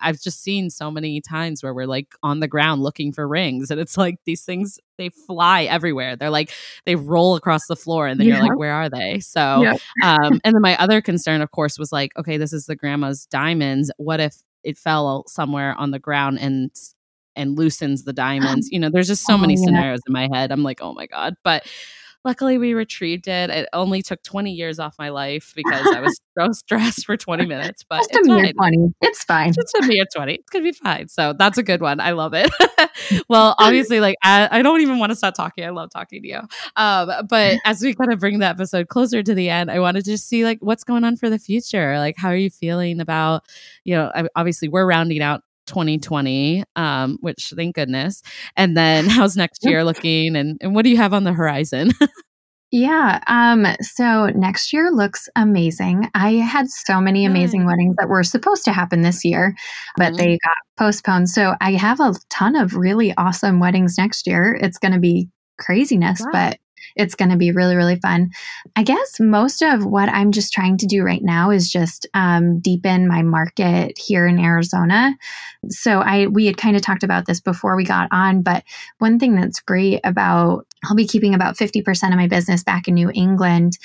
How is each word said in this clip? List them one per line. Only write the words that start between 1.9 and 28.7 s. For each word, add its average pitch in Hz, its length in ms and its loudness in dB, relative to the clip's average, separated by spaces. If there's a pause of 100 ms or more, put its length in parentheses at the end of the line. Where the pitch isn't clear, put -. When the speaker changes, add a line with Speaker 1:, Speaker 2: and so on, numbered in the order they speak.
Speaker 1:
on 147 160 -2
the 156 80 -2
ground 151 340 2
looking 143 320 -4
for 147 140 -6
rings. 139 440 -4
And 151 80 -4
it's 165 160 -8
like, 180 300 0
these 165 180 -6
things, 190 340 -8 (200)
they 180 120 -10
fly 175 540 0
everywhere. 143 540 -2
They're 143 140 -4
like, 151 200 -2 (340)
they 175 100 2
roll 170 400 2
across 160 320 0
the 170 100 -6
floor 160 300 -4
and 131 120 -2
then 214 80 6
you're 233 120 4
like, - 120 4
Speaker 2:
Yeah. - 60 0
Speaker 1:
"Where 147 160 -4
are 156 160 -4
they?" 110 300 -6
So, 139 440 0
Speaker 2:
Yep. 220 140 2 (140)
<laughs> 226 120 -2
Speaker 1:
um, 156 400 4
and 220 120 4
then 214 60 4
my 185 160 4
other 214 220 2
concern, 160 420 -2
of 151 100 -6
course, 151 280 -4
was 151 140 -10
like, 143 240 -4
"Okay, 160 200 -6
this 151 160 -6
is 151 120 -8
the 156 100 -8
grandma's 143 520 -6
diamonds. 143 720 -2
What 156 220 -4
if 151 240 -6 (200)
it 151 140 -10
fell 147 500 -2
somewhere 143 480 -6
on 143 160 -6
the 139 80 -8
ground 139 420 -4
and 135 340 -4
s-, - 200 -14 (400)
and 139 220 -6
loosens 147 460 -2
the 139 100 -10
diamonds?" 135 560 -2
Speaker 2:
<gasps> - 20 -18
Speaker 1:
You 190 80 -4
know, 156 100 -2
there's 180 180 2
just 196 200 -2
so 226 80 4
Speaker 2:
Oh, - 20 4
Speaker 1:
many 190 180 4
Speaker 2:
yeah. 185 100 2
Speaker 1:
scenarios 135 420 2
in 131 60 -2
my 131 200 -2
head. 131 180 -2
I'm 143 120 -2
like, 135 180 -6
"Oh 78 120 -12
my - 120 -14
God." 127 380 -8
But 165 240 -2 (580)
luckily 254 320 0
we 240 160 0
retrieved 185 540 -6
it. 180 220 -4
It 156 240 -6
only 190 280 -2
took - 220 -12
twenty 202 300 -8
years 165 260 -10
off 151 180 -10
my 147 120 -10
life 143 460 -8
because 147 380 -4
I 123 60 -2
was - 180 -2 (100)
Speaker 2:
<laughs> - 120 -14
Speaker 1:
so 185 140 0
stressed 220 520 -4
for 208 120 -4
twenty 175 280 -4
minutes, - 380 -8
but - 160 -6
Speaker 2:
Just 453 160 -4
a 480 40 4
Speaker 1:
it's 370 100 6
Speaker 2:
mere 202 160 6
Speaker 1:
fine. 160 80 -2
Speaker 2:
twenty. 170 480 4